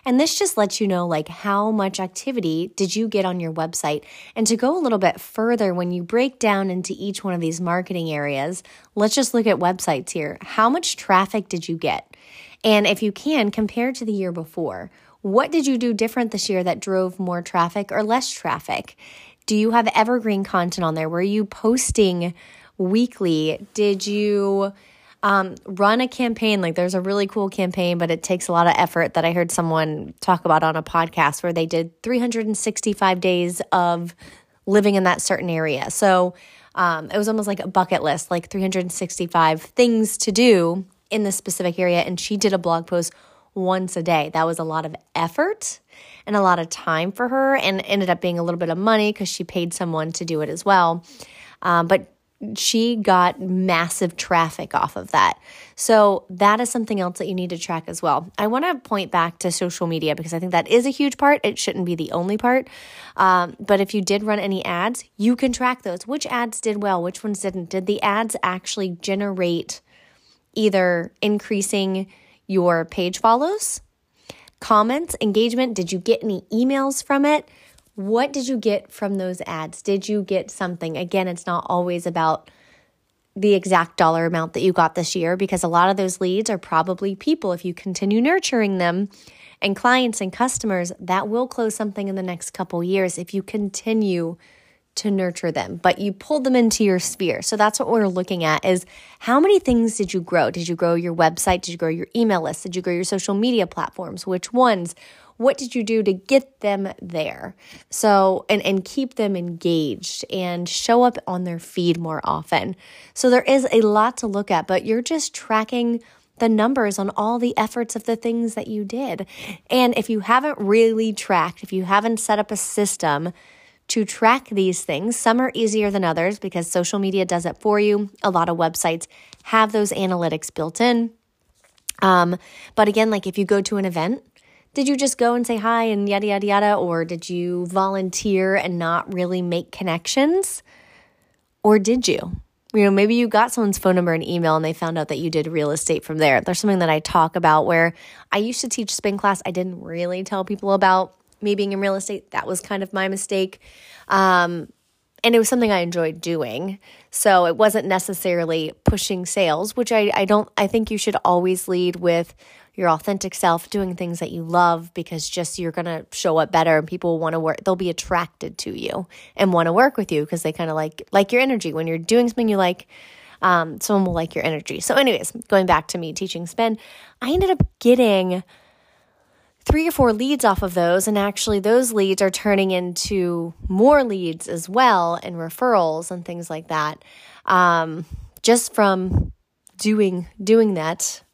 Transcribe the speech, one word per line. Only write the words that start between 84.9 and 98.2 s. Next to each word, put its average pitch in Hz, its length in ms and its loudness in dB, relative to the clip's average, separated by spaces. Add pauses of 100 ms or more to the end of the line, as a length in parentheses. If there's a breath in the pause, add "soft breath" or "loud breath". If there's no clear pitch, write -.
this 170 180 -4
year, 175 220 0
because 185 260 -2
a 175 60 0
lot 175 220 4
of 196 60 2
those 185 240 -4
leads 190 300 -2
are 196 80 -2
probably 185 560 -2
people, 226 380 -2
if 175 120 -8
you 185 80 -6
continue 196 480 -2
nurturing 240 580 0
them, 180 300 0 (540 loud breath)
and 196 140 0
clients 247 440 2
and 190 120 -6
customers 196 640 -2
that 185 300 -2
will 233 180 -2
close 226 300 -4
something 202 320 -6
in 190 80 -4
the 190 60 -4
next 180 280 -8
couple 180 320 -6
years 185 340 0
if 175 160 -10
you 196 120 -4
continue 196 920 -2 (600 soft breath)
to 208 140 -4
nurture 180 420 -2
them, 117 280 -4
but 180 200 2
you 202 120 -2
pull 285 280 -4
them 254 160 2
into 226 260 4
your 190 180 4
sphere. - 420 -4
So - 140 -4
that's 208 220 4
what 277 100 -2
we're 220 200 2
looking 180 340 -2